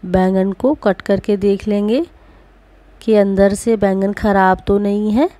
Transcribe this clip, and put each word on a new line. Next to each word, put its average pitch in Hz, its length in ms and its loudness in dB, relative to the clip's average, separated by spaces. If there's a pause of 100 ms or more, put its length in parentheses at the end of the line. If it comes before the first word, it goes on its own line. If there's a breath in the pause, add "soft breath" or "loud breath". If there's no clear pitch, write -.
बैंगन 185 500 0
को 254 240 -2
कट 196 240 -2
करके 202 360 -2
देख 196 320 -2
लेंगे 208 320 -2 (1000 soft breath)
कि 220 140 0
अंदर 196 400 2
से 226 220 -2
बैंगन 196 360 0
ख़राब 190 540 2
तो 202 120 2
नहीं 208 340 -2
है। 277 160 2 (120)